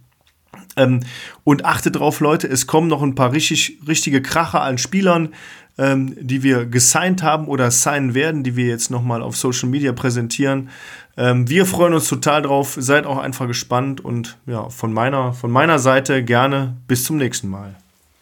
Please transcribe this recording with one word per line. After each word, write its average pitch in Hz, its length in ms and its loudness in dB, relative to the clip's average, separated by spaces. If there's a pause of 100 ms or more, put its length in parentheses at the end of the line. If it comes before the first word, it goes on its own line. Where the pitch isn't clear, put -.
(760)
Ähm, 127 240 4 (440)
und 143 200 2
achtet 175 320 0
drauf, 147 240 0
Leute, 156 280 0
es 131 180 -2
kommen 165 220 2
noch 147 140 0
ein 139 120 0
paar 131 180 2
richtig, - 540 -2
richtige 143 360 0
Kracher 160 400 0
an 135 160 -2
Spielern, 170 560 0 (440)
ähm, 135 420 0
die 131 220 -2
wir 127 240 4
gesigned 160 560 2
haben 156 260 2
oder 131 220 2
signen 135 440 0
werden, 151 280 0
die 127 140 -2
wir 123 100 0
jetzt 117 240 -2
noch 123 120 -4
mal 120 200 -2
auf 123 140 -8
Social 127 320 -2
Media 135 240 0
präsentieren. 131 800 -2 (460)
Ähm, 123 320 2
wir 180 180 4
freuen 175 280 2
uns 156 140 0
total 147 340 2
drauf. 139 360 0
Seid 143 280 2
auch 139 120 -2
einfach 135 280 -4
gespannt 123 540 -2
und - 460 -8
ja, 120 240 -6
von 113 220 -6
meiner, 127 400 0
von 120 180 -6
meiner 147 280 4
Seite 131 460 2
gerne 127 520 2 (100)
bis 123 180 0
zum 156 120 -2
nächsten 120 320 -2
Mal. 98 280 -10 (460)